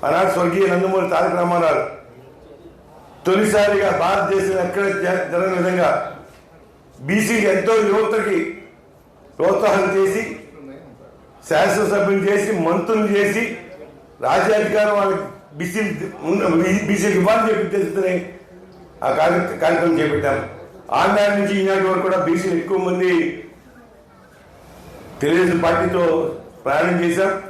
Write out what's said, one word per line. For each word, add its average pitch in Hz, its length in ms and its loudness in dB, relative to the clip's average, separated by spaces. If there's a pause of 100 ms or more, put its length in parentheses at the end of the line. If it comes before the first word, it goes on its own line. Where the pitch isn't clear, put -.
ఆనాడు 175 260 2
స్వర్గీయ 180 360 2
నందమూరి 185 420 0
తారక 170 260 0
రామారావు 170 680 0 (1200)
తొలిసారిగా 202 640 2
భారతదేశం 190 680 0
ఎక్కడ 180 240 -2
జ-, 180 480 -2
జరగని 185 260 -2
విధంగా 170 640 0 (800)
బీసీ 196 340 0
ఎంతో 202 420 2
యువతకి 208 880 0 (760)
ప్రోత్సాహం 196 580 2
చేసి, 190 400 0 (1120)
శాసనసభ్యులు 196 760 2
చేసి, 202 280 0
మంత్రులు 202 540 0
చేసి, 202 500 0 (640)
రాజ్యాధికారం 208 760 2
వాళ్ళకి 196 260 0 (320)
బీసీలు 175 720 -6
ఉన్న-, 185 600 2
బీసీలకు 196 320 2
ఇవ్వాలని 220 320 4
చెప్పి 190 260 0
తెలుసుకునే 185 560 -2 (720)
ఆ 139 80 0
కార్య-, 175 460 0
కార్యక్రమం 165 400 2
చేపట్టాం. 147 500 0 (440)
ఆనాటి 202 480 2
నుంచి 202 200 0
ఈనాటి 190 280 2
వరకు 185 140 0
కూడా 185 140 0
బీసీలు 175 400 0
ఎక్కువ 180 220 -2
మంది 180 600 0 (1800)
తెలుగుదేశం 170 380 2
పార్టీతో 170 800 0 (280)
ప్రయాణం 175 400 0
చేశాం. 190 460 0